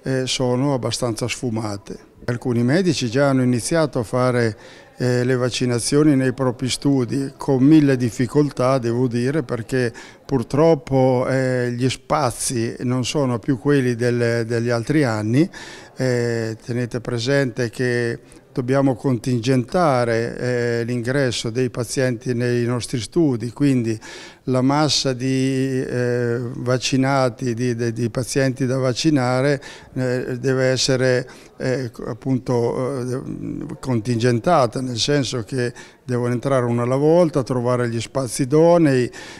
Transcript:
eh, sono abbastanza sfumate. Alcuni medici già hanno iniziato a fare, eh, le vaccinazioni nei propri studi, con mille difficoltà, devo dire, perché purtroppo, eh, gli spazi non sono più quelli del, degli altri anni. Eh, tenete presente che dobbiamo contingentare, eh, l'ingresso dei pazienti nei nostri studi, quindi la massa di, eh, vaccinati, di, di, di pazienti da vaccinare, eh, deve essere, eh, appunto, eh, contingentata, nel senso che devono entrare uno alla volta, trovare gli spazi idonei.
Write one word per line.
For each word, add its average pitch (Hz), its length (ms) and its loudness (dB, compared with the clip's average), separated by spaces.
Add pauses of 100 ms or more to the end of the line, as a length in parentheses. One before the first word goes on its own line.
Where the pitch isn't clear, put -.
eh, 131 240 -2
sono 127 480 0
abbastanza 120 540 -4
sfumate. 110 880 -8 (100)
Alcuni 120 380 -2
medici 147 460 0
già 139 200 2
hanno 131 140 2
iniziato 127 560 0
a 113 40 -2
fare, 123 540 0 (420)
eh, 123 240 0
le 127 120 2
vaccinazioni 127 800 2
nei 131 180 0
propri 127 360 -2
studi, 135 680 -2
con 135 260 2
mille 143 320 8
difficoltà, 127 840 2
devo 117 280 0
dire, 123 360 -2
perché 120 500 -4 (320)
purtroppo, 135 1040 2
eh, 127 420 0
gli 123 160 0
spazi 120 920 -2
non 123 260 -2
sono 131 340 -2
più 135 200 -2
quelli 135 360 2
del, 117 500 0
degli 117 240 -2
altri 131 340 0
anni. 117 460 2 (460)
Eh, 120 720 -2
tenete 120 340 -4
presente 123 680 -2
che 120 500 -2 (320)
dobbiamo 135 440 2
contingentare, 123 1400 0
eh, 120 460 -2
l'ingresso 123 680 -2
dei 123 180 -2
pazienti 127 640 -4
nei 120 320 0
nostri 120 340 -4
studi, 123 520 0
quindi 123 460 0 (480)
la 127 160 2
massa 139 520 2
di, 131 680 0
eh, 123 560 -2 (160)
vaccinati, 131 1000 0
di, 120 220 -2
di, 117 180 -2
di 117 160 -2
pazienti 131 560 -2
da 127 120 -2
vaccinare, 131 840 2 (320)
eh, 127 460 -4
deve 131 280 2
essere, 127 640 2 (280)
eh, 131 340 -4 (140)
appunto, 127 960 -2
eh, 127 200 -6 (580)
contingentata, 123 1000 2
nel 127 160 -6
senso 131 460 0
che 120 300 -4 (300)
devono 123 280 -2
entrare 123 340 0
uno 120 160 0
alla 123 140 0
volta, 151 480 4
trovare 123 460 0
gli 117 100 -4
spazi 135 440 -4
idonei. 151 680 4 (280)